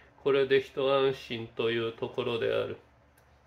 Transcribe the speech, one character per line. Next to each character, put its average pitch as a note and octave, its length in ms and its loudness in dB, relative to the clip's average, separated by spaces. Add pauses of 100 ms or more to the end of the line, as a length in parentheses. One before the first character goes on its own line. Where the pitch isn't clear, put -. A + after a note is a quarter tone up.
(240)
こ C#3+ 80 2
れ C#3 160 4
で C3+ 140 4
一 C3+ 280 -2
安 C3+ 240 4
心 A2+ 340 -10
と A#2 240 -2
い A#2 80 0
う A2+ 120 -2
と - 160 -6
こ - 160 -4
ろ A#2 160 -2
で A2+ 140 0
あ A2 120 0
る。 G#2 120 -8 (680)